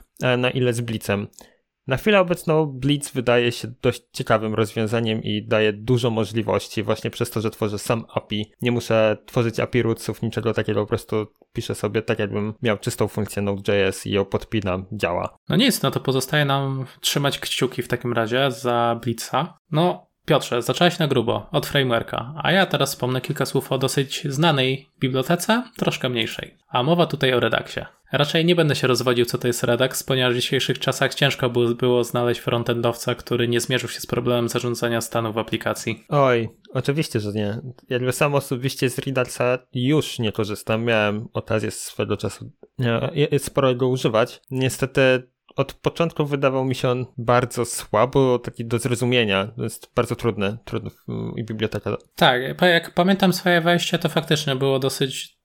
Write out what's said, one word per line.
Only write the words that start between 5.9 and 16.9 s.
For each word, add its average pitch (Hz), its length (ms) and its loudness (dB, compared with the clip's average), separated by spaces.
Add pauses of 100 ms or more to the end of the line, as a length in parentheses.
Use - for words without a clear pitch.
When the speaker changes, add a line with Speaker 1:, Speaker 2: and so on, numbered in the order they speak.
Speaker 1:
możliwości 107 760 -2
właśnie 110 260 -2
przez - 200 -4
to, 110 120 -4
że 107 100 -2
tworzę 104 280 -4
sam 117 340 -2
api. 104 380 -6 (100)
Nie 123 100 2
muszę 110 540 2
tworzyć 117 340 0
api 120 220 0
rootsów, - 400 -2
niczego 110 320 -2
takiego, 107 280 0
po 104 60 -2
prostu 107 400 -2 (260)
piszę - 220 -4
sobie 107 260 -2
tak, - 180 -2
jakbym 107 420 -2
miał 110 160 2
czystą - 300 -2
funkcję 101 340 -4
Node.js 101 640 0
i 107 60 -4
ją 98 140 2
podpinam, 95 640 -2
działa. 90 460 -2 (120)
Speaker 2:
No 139 60 2
nic, 233 260 2
no 135 100 2
to 135 80 -2
pozostaje 139 460 0
nam 135 400 -2 (160)